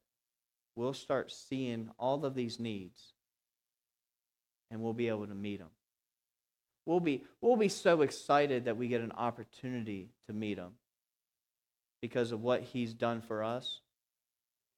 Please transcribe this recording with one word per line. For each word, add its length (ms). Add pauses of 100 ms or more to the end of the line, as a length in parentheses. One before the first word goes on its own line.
(760)
we'll 180
start 380
seeing 640
all 260
of 120
these 240
needs, 420 (1700)
and 120
we'll 120
be 140
able 180
to 80
meet 260
'em. 120 (1120)
We'll 140
be, 240 (180)
we'll 140
be 140
so 320
excited 640
that 120
we 100
get 140
an 120
opportunity 960 (180)
to 60
meet 260
him 140 (1300)
because 300
of 100
what 200
he's 320
done 260
for 240
us. 380 (960)